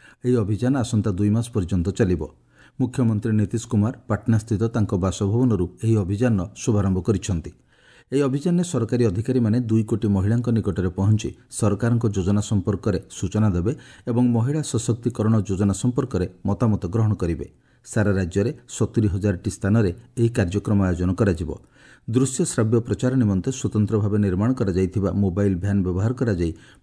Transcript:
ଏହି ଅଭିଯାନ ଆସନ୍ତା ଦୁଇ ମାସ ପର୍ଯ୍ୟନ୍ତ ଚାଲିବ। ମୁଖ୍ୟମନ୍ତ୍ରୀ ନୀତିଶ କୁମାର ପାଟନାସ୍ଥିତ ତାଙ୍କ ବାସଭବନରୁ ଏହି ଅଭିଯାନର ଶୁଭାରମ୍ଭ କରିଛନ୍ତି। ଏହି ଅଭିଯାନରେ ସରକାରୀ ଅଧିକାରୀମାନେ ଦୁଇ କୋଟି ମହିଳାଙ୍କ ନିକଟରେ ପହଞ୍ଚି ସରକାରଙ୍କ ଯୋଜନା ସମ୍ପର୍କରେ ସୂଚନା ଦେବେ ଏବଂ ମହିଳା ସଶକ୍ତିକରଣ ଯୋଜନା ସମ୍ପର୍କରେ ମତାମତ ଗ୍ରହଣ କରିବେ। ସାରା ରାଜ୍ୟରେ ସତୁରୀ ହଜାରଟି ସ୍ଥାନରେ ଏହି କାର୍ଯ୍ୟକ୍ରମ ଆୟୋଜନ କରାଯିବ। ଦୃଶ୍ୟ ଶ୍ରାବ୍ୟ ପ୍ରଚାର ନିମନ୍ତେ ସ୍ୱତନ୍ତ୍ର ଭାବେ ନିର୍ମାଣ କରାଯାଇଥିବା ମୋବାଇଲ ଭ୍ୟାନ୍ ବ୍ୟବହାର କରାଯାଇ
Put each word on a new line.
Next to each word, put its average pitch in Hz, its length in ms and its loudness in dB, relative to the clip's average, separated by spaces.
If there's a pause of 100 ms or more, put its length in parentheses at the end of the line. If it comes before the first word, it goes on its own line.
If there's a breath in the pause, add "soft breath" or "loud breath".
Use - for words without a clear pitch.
(240 soft breath)
ଏହି 123 120 2
ଅଭିଯାନ 110 400 0
ଆସନ୍ତା 110 340 0
ଦୁଇ 101 200 2
ମାସ 117 200 0
ପର୍ଯ୍ୟନ୍ତ 90 400 0
ଚାଲିବ। 90 320 2 (580 soft breath)
ମୁଖ୍ୟମନ୍ତ୍ରୀ 117 520 0
ନୀତିଶ 107 340 0
କୁମାର 107 280 2 (140)
ପାଟନାସ୍ଥିତ 107 540 0
ତାଙ୍କ 113 320 0
ବାସଭବନରୁ 98 720 0 (160)
ଏହି 113 140 2
ଅଭିଯାନର 101 500 0 (100)
ଶୁଭାରମ୍ଭ 98 440 2
କରିଛନ୍ତି। 90 500 -2 (600 soft breath)
ଏହି 139 100 2
ଅଭିଯାନରେ 156 420 0
ସରକାରୀ 120 400 0
ଅଧିକାରୀମାନେ 110 560 0
ଦୁଇ 113 220 2
କୋଟି 107 260 -2
ମହିଳାଙ୍କ 104 400 2
ନିକଟରେ 98 400 0
ପହଞ୍ଚି 104 400 0 (220 soft breath)
ସରକାରଙ୍କ 117 580 0
ଯୋଜନା 98 320 0
ସମ୍ପର୍କରେ 101 580 -2 (120)
ସୂଚନା 107 400 -2
ଦେବେ 87 220 0 (360 loud breath)
ଏବଂ 123 200 2
ମହିଳା 123 340 0
ସଶକ୍ତିକରଣ 113 800 -2
ଯୋଜନା 98 320 0
ସମ୍ପର୍କରେ 120 540 -2 (200)
ମତାମତ 101 400 0
ଗ୍ରହଣ 107 280 0
କରିବେ। 82 320 -2 (380 soft breath)
ସାରା 104 280 0
ରାଜ୍ୟରେ 95 380 -2 (180 loud breath)
ସତୁରୀ 107 400 0
ହଜାରଟି 95 420 -2
ସ୍ଥାନରେ 101 400 0 (280 loud breath)
ଏହି 117 100 2
କାର୍ଯ୍ୟକ୍ରମ 101 540 0
ଆୟୋଜନ 90 300 0
କରାଯିବ। 90 380 0 (600 loud breath)
ଦୃଶ୍ୟ 127 340 0
ଶ୍ରାବ୍ୟ 113 360 0
ପ୍ରଚାର 120 340 -2
ନିମନ୍ତେ 104 360 2
ସ୍ୱତନ୍ତ୍ର 107 480 0
ଭାବେ 104 200 0
ନିର୍ମାଣ 101 340 2
କରାଯାଇଥିବା 95 600 0
ମୋବାଇଲ 98 420 2
ଭ୍ୟାନ୍ 98 300 0
ବ୍ୟବହାର 95 280 0
କରାଯାଇ 87 400 -2 (300 loud breath)